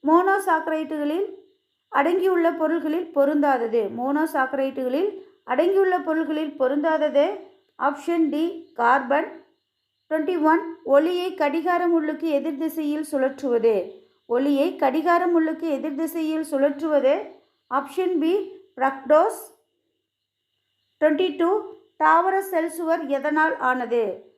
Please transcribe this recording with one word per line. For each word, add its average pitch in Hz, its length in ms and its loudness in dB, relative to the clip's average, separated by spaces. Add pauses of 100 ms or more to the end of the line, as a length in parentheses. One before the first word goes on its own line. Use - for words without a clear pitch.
மோனோசாக்கரைட்டுகளில் 320 1200 0 (640)
அடங்கியுள்ள 349 540 2 (140)
பொருள்களில் 320 560 -2
பொருந்தாதது. 277 640 2 (140)
மோனோசாக்கரைட்டுகளில் 269 1120 -2 (420)
அடங்கியுள்ள 370 420 4 (120)
பொருள்களில் 311 540 -2
பொருந்தாதது 294 680 2 (520)
ஆப்ஷன் 320 520 0
டி 302 140 -2 (340)
கார்பன். 262 500 2 (800)
ட்வென்டி 311 260 -2 (140)
ஒன், 339 120 2 (320)
ஒளியை 359 400 2
கடிகார 330 480 0 (100)
முள்ளுக்கு 311 340 0 (120)
எதிர் 285 240 -4
திசையில் 302 480 -4
சுழற்றுவது. 262 640 0 (540)
ஒளியை 277 400 2 (140)
கடிகார 320 440 2
முள்ளுக்கு 320 400 0 (100)
எதிர் 277 240 -6
திசையில் 320 500 -4
சுழற்றுவது 285 640 0 (560)
ஆப்ஷன் 349 520 -2
பி 330 100 2 (460)
பிரக்டோஸ். 294 640 2 (1600)
ட்வென்டி 311 280 2 (100)
டூ, 339 120 2 (520)
தாவர 349 340 4 (140)
செல் 330 260 -2
சுவர் 330 260 -2 (160)
எதனால் 302 360 0 (160)
ஆனது? 240 320 -2 (360)